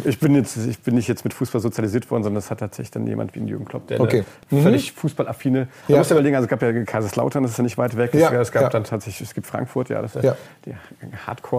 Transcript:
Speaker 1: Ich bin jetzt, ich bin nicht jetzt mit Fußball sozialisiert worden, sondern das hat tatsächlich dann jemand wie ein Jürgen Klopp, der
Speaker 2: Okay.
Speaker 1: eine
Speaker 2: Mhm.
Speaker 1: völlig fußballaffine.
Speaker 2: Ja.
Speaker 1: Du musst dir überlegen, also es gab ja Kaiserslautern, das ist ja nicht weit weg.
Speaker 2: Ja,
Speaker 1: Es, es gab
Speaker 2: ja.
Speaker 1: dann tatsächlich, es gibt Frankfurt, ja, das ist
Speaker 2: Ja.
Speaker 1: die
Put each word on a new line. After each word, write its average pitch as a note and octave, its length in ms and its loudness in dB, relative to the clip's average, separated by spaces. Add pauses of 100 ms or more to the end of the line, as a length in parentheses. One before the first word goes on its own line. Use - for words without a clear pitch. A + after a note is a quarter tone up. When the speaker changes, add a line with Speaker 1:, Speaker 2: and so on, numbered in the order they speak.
Speaker 1:
Ich C#3 140 0
bin D3 160 4
jetzt, C3+ 220 2
ich A2+ 260 -4
bin A#2+ 140 2
nicht A#2 100 2
jetzt A#2+ 160 -2
mit - 100 -4
Fußball A#2+ 280 -4
sozialisiert A2 500 -2
worden, A#2 140 0
sondern G#2 180 -2
das - 80 -10
hat A2 80 -6
tatsächlich A2+ 320 -10
dann A2+ 160 -6
jemand A2 300 -6
wie - 20 -10
ein A2+ 80 -6
Jürgen G#2+ 180 -6
Klopp, - 220 -12
der A#2 140 -2
Speaker 2:
Okay. A2+ 240 2 (260)
Speaker 1:
eine C#3 80 4
Speaker 2:
Mhm. D3 60 6
Speaker 1:
völlig B3 300 4
fußballaffine. C3 640 -2
Speaker 2:
Ja. B2+ 60 -2 (200)
Speaker 1:
Du C#3+ 120 6
musst C3 120 4
dir E3+ 60 6
überlegen, C#3+ 180 4
also B2+ 120 2
es - 40 -2
gab A#2+ 100 0
ja A#2+ 120 2 (100)
Kaiserslautern, A#2+ 600 -2
das A#2+ 80 -2
ist - 60 -8
ja B2 40 2
nicht A#2+ 160 -2
weit A#2+ 180 0
weg. A#2+ 180 0
Speaker 2:
Ja, D#3 180 6
Speaker 1:
Es, B2 160 2
es - 40 -10
gab B2 120 4
Speaker 2:
ja. - 40 2
Speaker 1:
dann A2+ 140 0
tatsächlich, G#2 460 -6
es - 40 -18
gibt - 140 -8
Frankfurt, A#2+ 440 -4
ja, A2 120 -4
das A2+ 140 -8
ist B2+ 80 -2
Speaker 2:
Ja. B2+ 100 4 (300)
Speaker 1:
die - 100 -12 (840)